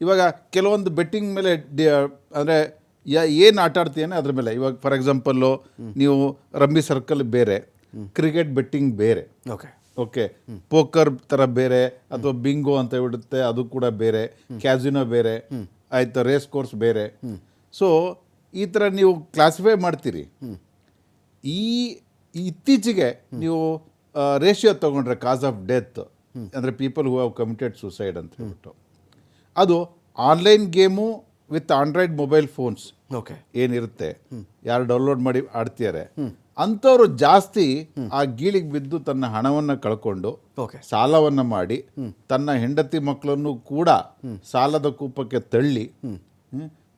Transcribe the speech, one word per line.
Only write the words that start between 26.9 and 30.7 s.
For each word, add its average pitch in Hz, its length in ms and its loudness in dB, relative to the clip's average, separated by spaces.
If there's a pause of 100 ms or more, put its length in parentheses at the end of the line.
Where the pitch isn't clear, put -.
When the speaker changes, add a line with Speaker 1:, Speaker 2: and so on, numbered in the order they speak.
Speaker 1:
who 127 100 0
have 120 180 -4
committed 113 340 -6
suicide 95 480 -8
ಅಂತ 82 140 -14
Speaker 2:
ಹ್ಮ್. - 60 -20
Speaker 1:
ಹೇಳ್ಬಿಟ್ಟು, 104 360 -16 (800)
ಅದು 175 420 2 (200)
ಆನ್‌ಲೈನ್ 180 520 4